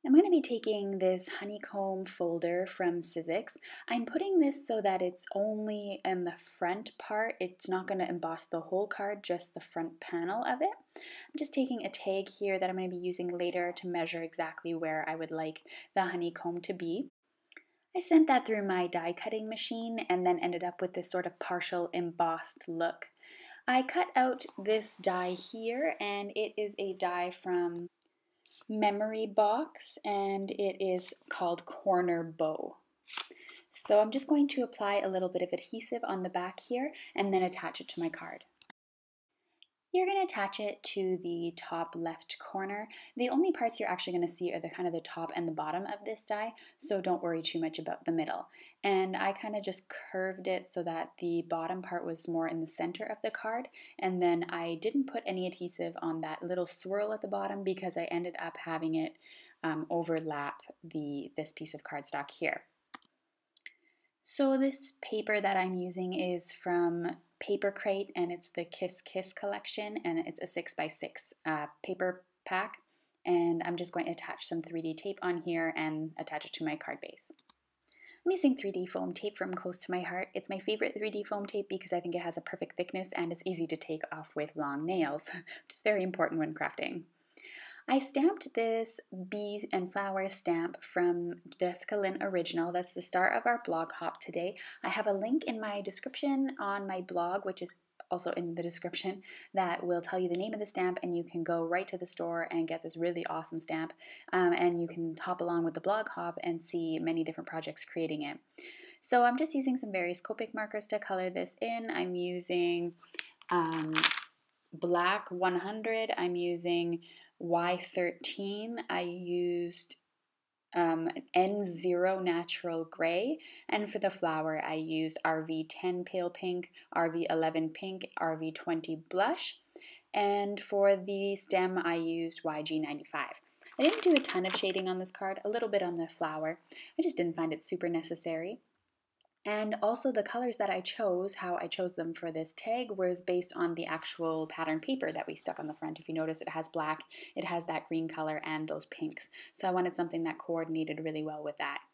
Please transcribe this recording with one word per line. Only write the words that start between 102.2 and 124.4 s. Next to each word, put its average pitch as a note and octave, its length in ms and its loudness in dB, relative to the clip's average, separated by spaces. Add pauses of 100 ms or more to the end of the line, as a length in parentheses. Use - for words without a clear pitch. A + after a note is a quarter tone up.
and E3 160 2
get E3 160 -4
this E3 120 -8
really E3+ 300 0
awesome D#3+ 320 -4
stamp, D#3+ 340 -2 (400)
um, F3+ 200 6
and F3 280 4
you E3+ 60 0
can E3 360 -4
hop F3+ 180 -2
along E3+ 240 2
with D#3+ 100 0
the D#3+ 60 -2
blog G#3 300 2
hop F3 340 -4
and E3+ 180 -2
see D#3+ 380 0
many E3 240 2
different D#3+ 240 -6
projects D#3+ 360 -6
creating D#3 380 -2
it. C#3+ 160 -6 (640)
So B3 240 6
I'm B3 140 6
just D#4 160 2
using C4 220 2
some A3 140 -4
various F3 300 0
Copic A3 340 -6
markers G#3+ 340 -4
to G#3 120 0
color F#3 280 0
this F3+ 320 -4
in. A#3 320 -2
I'm F3+ 220 0
using, F3 800 0 (560)
um, D#3+ 420 2 (800)
black F3 600 2
one F3+ 240 2
hundred, A3 600 -2
I'm F3 200 0
using E3+ 640 0 (420)
Y E3+ 400 2
thirteen, G3+ 1000 -2 (100)
I F3+ 100 0
used, F3 960 -2 (800)
um, E3 320 2 (260)
N G3 300 4
zero F3+ 560 2
natural E3+ 640 0
gray, F3 540 0 (280)
and G#3 240 0
for G#3 80 -4
the F#3+ 120 2
flower D#3 520 0